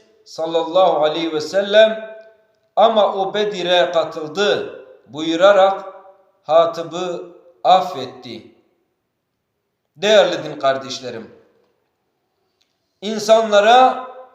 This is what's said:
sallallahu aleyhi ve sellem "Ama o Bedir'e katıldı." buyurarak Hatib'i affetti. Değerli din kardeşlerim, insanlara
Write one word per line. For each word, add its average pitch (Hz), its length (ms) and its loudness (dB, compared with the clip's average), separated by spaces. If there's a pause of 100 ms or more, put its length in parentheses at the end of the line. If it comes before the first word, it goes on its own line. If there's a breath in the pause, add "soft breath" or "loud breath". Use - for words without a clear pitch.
(260)
sallallahu 165 800 0
aleyhi 160 300 -2
ve 151 80 -4
sellem 202 760 0 (580)
"Ama 214 380 2
o 190 200 -6
Bedir'e 180 580 -2
katıldı." 165 880 -4 (280)
buyurarak 185 760 2 (580)
Hatib'i 165 880 -2 (320)
affetti. 131 920 -2 (1400)
Değerli 185 480 2
din 147 160 -12
kardeşlerim, 127 760 -6 (1700)
insanlara 220 1040 2 (280)